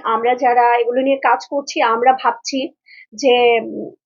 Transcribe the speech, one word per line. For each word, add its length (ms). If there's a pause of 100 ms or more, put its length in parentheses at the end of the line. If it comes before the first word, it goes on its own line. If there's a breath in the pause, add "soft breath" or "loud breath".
আমরা 320
যারা 420
এগুলো 240
নিয়ে 160
কাজ 320
করছি, 320
আমরা 420
ভাবছি 440 (460 soft breath)
যে, 460
উম, 320 (140)